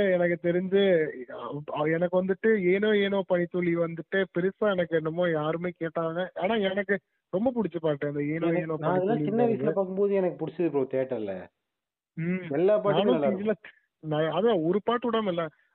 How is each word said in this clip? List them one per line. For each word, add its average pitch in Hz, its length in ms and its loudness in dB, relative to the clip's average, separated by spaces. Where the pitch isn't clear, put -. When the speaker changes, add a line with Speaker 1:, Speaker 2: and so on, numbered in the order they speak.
Speaker 1:
எனக்கு 175 300 2
தெரிஞ்சு, 180 400 2
அ, 147 160 -2
எனக்கு 170 280 0
வந்துட்டு 190 320 0
ஏனோ 196 320 4
ஏனோ 202 320 2
பனித்துளி 175 480 0
வந்துட்டு 170 440 -2
பெருசா 190 400 -2
எனக்கு 175 240 0
என்னமோ 165 340 0
யாருமே 165 500 -2
கேட்டாங்க. 165 560 -4
ஆனா 196 200 -2
எனக்கு 196 400 0
ரொம்ப 226 180 0
பிடிச்ச 190 280 -2
பாட்டு 147 280 -2
அந்த 147 160 -4
ஏனோ 160 240 -2
Speaker 2:
எனக்கு, 170 140 0
Speaker 1:
ஏனோ 160 180 -4
Speaker 2:
நான் 160 160 0
அதெல்லாம் 190 220 0
சின்ன 220 260 0
வயசுல 233 40 4
Speaker 1:
பனித்துளிங்கிறது. - 260 0
Speaker 2:
பார்க்கும்போது 196 400 0
எனக்கு 180 240 0
பிடிச்சது 160 320 -2
ப்ரோ 139 140 0
தியேட்டர்ல. 127 500 -4
Speaker 1:
ம். 175 320 -4
Speaker 2:
எல்லா 180 280 2
பாட்டுமே 202 140 0
Speaker 1:
நானும் 202 220 4
Speaker 2:
நல்லா 147 140 0
இருக்கும். 196 100 0
Speaker 1:
டி 202 60 -6
வில, 214 100 0
நான் 156 300 -2
அதான் 196 300 2
ஒரு 180 200 2
பாட்டு 233 280 -2
விடாம 220 160 0
இல்ல. 170 160 -2